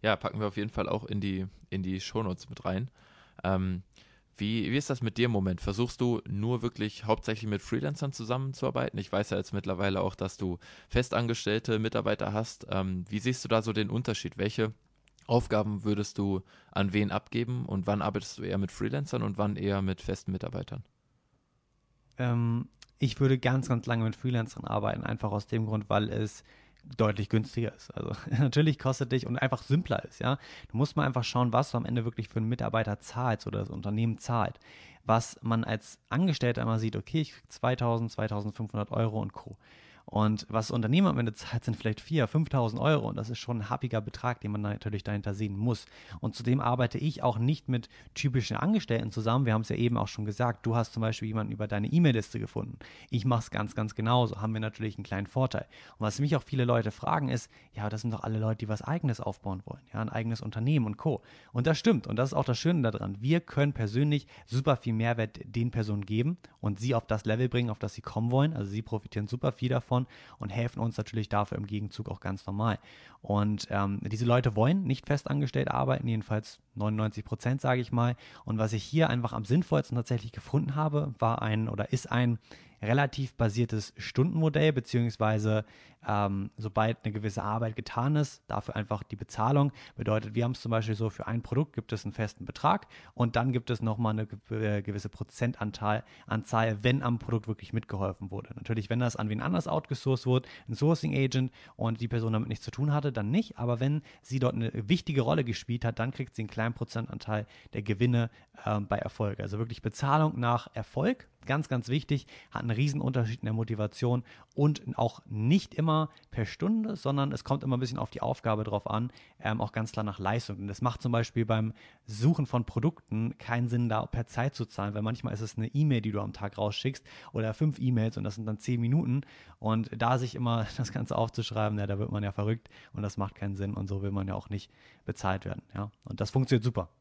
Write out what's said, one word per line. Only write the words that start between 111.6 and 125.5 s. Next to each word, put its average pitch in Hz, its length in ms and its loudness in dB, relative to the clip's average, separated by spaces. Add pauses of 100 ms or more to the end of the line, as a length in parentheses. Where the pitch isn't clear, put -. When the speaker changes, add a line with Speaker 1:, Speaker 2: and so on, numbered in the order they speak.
Speaker 2:
ganz 120 220 -2
wichtig, 139 360 0 (240)
hat - 120 -6
einen 120 80 -2
riesen 135 320 2
Unterschied 120 380 0
in - 40 -8
der 110 80 0
Motivation 113 720 0 (300)
und 147 260 4 (160)
auch - 300 0
nicht 117 480 2
immer 156 340 2 (220)
per 113 160 -2
Stunde, 214 500 0
sondern 139 360 0
es - 120 -6
kommt 139 180 0
immer 131 140 0
ein 123 40 0
bisschen 127 180 -2
auf - 100 -4
die - 140 -8
Aufgabe 110 420 0
drauf 104 240 -2
an, 113 220 0 (300)
ähm, 110 200 -2
auch 107 120 -2
ganz 113 200 -4
klar 107 120 -2
nach 104 140 -4
Leistung. 101 380 -2
Und 98 120 -6
das 101 120 -6
macht 123 220 -2
zum 123 100 0
Beispiel 117 320 0
beim 110 300 0 (320)
Suchen 127 400 2
von 120 180 0
Produkten 113 720 -2
keinen 120 320 0
Sinn, 120 220 2
da 110 160 0
per 120 200 -4
Zeit 127 280 -2
zu 120 100 -4
zahlen, 104 300 -4
weil 104 80 -2
manchmal 110 320 -4
ist 101 80 -4
es 110 160 -8